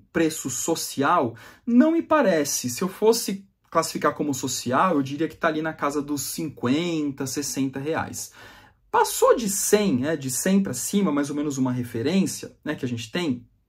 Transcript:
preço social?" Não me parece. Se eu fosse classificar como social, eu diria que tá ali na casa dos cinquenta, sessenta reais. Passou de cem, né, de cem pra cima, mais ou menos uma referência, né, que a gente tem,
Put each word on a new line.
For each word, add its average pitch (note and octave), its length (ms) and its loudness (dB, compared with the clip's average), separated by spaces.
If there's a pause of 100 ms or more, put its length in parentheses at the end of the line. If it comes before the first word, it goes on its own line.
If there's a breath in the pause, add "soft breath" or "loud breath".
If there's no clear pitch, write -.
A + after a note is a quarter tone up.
(120)
preço D#3 380 0
social?" D3 840 0 (320 loud breath)
Não C4 260 6
me E4 100 2
parece. F#3 640 2
Se A#2+ 140 -4
eu F#3 60 0
fosse G#3+ 600 0 (220)
classificar D#3+ 440 0
como D3 200 -2
social, C#3 600 0
eu C#3 60 2
diria C#3+ 260 -4
que - 80 -12
tá E3 120 0
ali D#3 140 -2
na D#3+ 100 -4
casa D3 300 -2
dos C#3+ 180 -4
cinquenta, D3 1080 -2
sessenta C3+ 540 -4
reais. C#3+ 520 -6 (580 loud breath)
Passou - 440 4
de A3+ 140 -2
cem, G3 520 2
né, D#3 140 0
de C3+ 160 -6
cem G3 320 2
pra C3 120 -4
cima, G3 360 0
mais C#3+ 200 0
ou D3 60 -4
menos D3 200 -2
uma C3 160 0
referência, B2+ 920 -2
né, D3 120 -4
que D3+ 100 -10
a B2 40 -2
gente A2+ 220 -6
tem, E3 360 -4 (220)